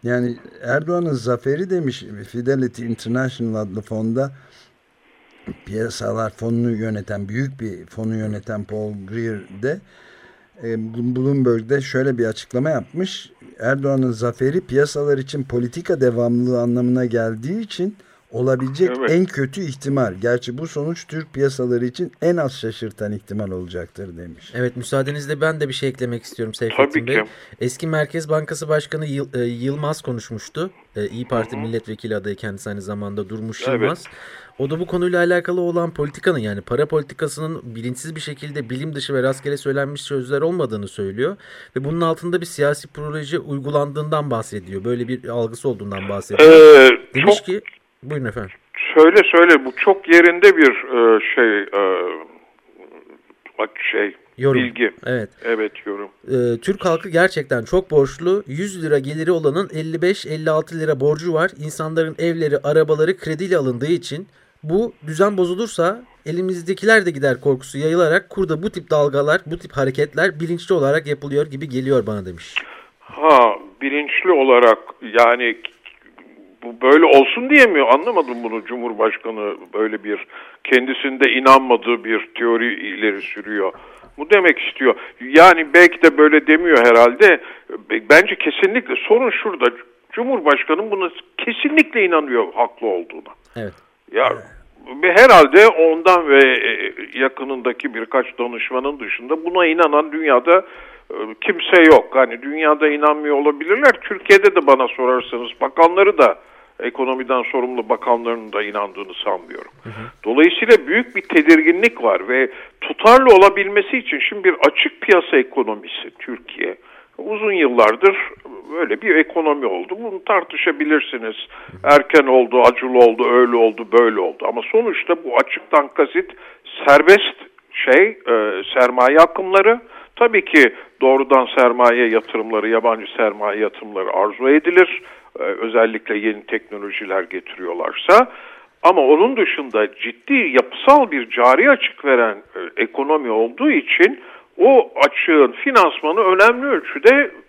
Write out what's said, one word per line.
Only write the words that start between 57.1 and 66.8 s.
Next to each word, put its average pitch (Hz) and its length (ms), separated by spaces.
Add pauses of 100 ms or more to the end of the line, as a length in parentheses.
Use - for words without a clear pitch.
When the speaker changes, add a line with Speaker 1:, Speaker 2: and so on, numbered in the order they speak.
Speaker 3:
gerçekten 156 540
çok 185 280
borçlu. 160 560
Yüz 180 380
lira 147 140
geliri 156 320
olanın 160 420
elli 160 280
beş, 185 240
elli 156 240
altı 156 300
lira 151 200
borcu 151 340
var. 170 240
İnsanların 156 640
evleri, 165 440
arabaları 156 540
krediyle 170 400
alındığı 131 340
için 175 360 (360)
bu 196 300 (140)
düzen 190 300
bozulursa 185 680 (220)
elimizdekiler 185 800